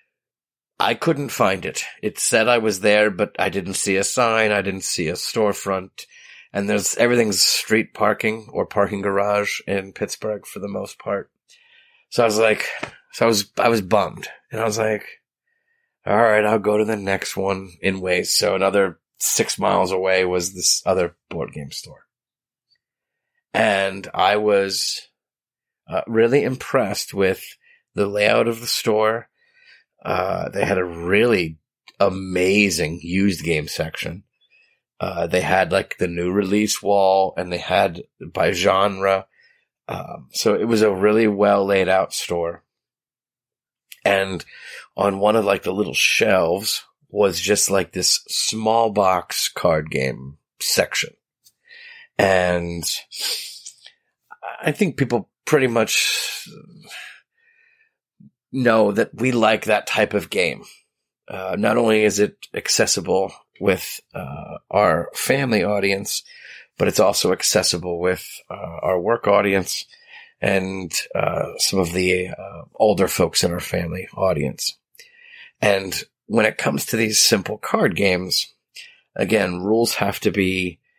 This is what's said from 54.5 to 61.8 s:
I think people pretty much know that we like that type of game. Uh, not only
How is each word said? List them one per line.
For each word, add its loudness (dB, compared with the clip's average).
I 0
think 0
people 0
pretty 4
much -2
know 4
that 0
we 0
like 4
that 2
type 0
of -4
game. -2
Uh, -6
not 2
only 4